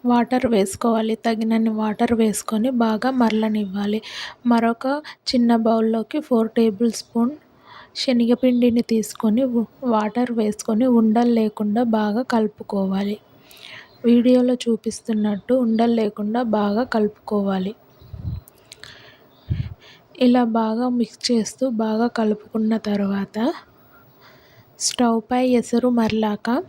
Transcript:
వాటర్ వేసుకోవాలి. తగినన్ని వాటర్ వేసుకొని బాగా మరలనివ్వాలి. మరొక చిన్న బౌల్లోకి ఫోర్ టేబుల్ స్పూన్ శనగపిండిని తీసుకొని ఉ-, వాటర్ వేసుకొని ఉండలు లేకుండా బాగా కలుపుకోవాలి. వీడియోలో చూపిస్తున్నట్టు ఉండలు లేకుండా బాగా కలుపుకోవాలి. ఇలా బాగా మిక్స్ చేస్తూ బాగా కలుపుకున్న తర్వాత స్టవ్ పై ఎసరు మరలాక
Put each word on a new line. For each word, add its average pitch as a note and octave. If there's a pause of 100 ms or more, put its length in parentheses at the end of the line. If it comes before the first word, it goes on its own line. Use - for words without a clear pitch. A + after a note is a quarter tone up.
(120)
వాటర్ A#3+
వేసుకోవాలి. A3
తగినన్ని A3+
వాటర్ A3
వేసుకొని A3
బాగా A#3
మరలనివ్వాలి. G#3+ (460)
మరొక A#3 (400)
చిన్న A#3
బౌల్లోకి A3+
ఫోర్ A3
టేబుల్ A3+
స్పూన్ A#3 (640)
శనగపిండిని A#3+
తీసుకొని A3
ఉ-, A#3 (160)
వాటర్ A#3+
వేసుకొని A3
ఉండలు A#3
లేకుండా A3
బాగా G#3+
కలుపుకోవాలి. G3+ (880)
వీడియోలో B3
చూపిస్తున్నట్టు A3
ఉండలు A#3
లేకుండా G#3+ (160)
బాగా G#3
కలుపుకోవాలి. G3+ (2500)
ఇలా B3 (160)
బాగా A3+
మిక్స్ A#3+ (100)
చేస్తూ A#3
బాగా A3
కలుపుకున్న A3
తర్వాత G3+ (1400)
స్టవ్ A3+
పై B3+
ఎసరు A#3+
మరలాక A3 (200)